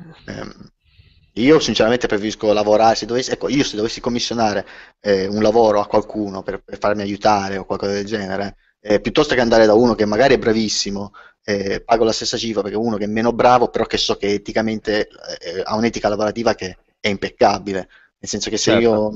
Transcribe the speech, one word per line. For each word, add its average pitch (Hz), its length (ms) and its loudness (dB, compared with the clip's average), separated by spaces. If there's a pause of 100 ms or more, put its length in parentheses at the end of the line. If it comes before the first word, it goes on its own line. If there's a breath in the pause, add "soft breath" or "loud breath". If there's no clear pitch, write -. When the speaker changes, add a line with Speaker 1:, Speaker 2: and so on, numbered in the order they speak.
(260)
Speaker 1:
ehm, - 440 -16 (680)
io 139 220 6
sinceramente 120 480 0
preferisco 107 460 -2
lavorare, 107 420 4
se 107 100 -8
dovessi, 120 260 -4
ecco, 107 180 -4
io 135 140 0
se - 120 -4
dovessi 107 240 -4
commissionare, 113 640 -2 (360 loud breath)
eh, 98 260 2
un 104 140 -2
lavoro 107 400 4
a 104 60 -4
qualcuno 101 560 -4
per, 98 200 -8
per - 140 -14
farmi 104 240 -2
aiutare 101 560 0
o 92 80 -8
qualcosa 101 280 -4
del 101 120 -4
genere, 98 520 -6 (220)
eh, 104 220 0
piuttosto 147 340 0
che 123 60 2
andare 113 240 6
da 107 80 6
uno 117 220 4
che 104 100 2
magari 117 300 4
è - 40 -2
bravissimo, 104 720 -2 (320 loud breath)
eh, 98 400 -4
pago 113 220 2
la 113 80 2
stessa 117 240 -6
cifra 113 240 -2
perché 101 160 -4
uno 113 200 -2
che 101 80 -4
è - 20 -6
meno 113 260 0
bravo, 120 360 2
però - 160 -2
che 110 120 -6
so - 200 -2
che 101 160 -2
eticamente, 107 720 -2 (340)
eh, 87 220 -8
ha - 120 -4
un'etica 113 340 -2
lavorativa 107 460 -2
che 92 220 -12 (220)
è - 100 -6
impeccabile, 98 680 -2 (420 soft breath)
nel - 100 -14
senso 107 200 -6
che 107 80 -4
se - 140 0
Speaker 2:
Certo. - 0 -
Speaker 1:
io 110 440 2